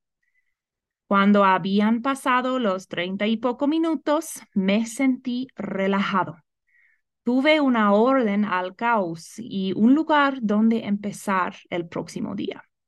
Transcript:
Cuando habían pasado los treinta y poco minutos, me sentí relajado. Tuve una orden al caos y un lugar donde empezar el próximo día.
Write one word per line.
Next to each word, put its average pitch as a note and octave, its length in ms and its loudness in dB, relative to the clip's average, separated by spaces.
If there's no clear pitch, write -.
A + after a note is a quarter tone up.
Cuando G3+ 380 4
habían G3 560 2
pasado B3+ 600 -2
los F#3+ 280 -4
treinta F#3+ 380 -6
y A3+ 100 0
poco B3 300 -2
minutos, D#4+ 760 -2
me G3+ 320 0
sentí B3+ 680 -4
relajado. F#3+ 840 -2
Tuve C4+ 380 2
una A#3 320 2
orden G#3+ 540 2
al F#3 280 -4
caos G3 640 -2
y F#3+ 400 -4
un A#3 180 6
lugar C#4+ 460 2
donde A3 460 2
empezar G3+ 680 -4
el F3 180 -6
próximo - 480 -8
día. - 300 -10